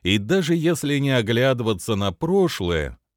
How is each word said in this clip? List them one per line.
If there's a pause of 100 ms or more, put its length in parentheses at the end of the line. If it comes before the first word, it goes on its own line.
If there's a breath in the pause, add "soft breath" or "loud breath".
И
даже
если
не
оглядываться
на
прошлое, (200)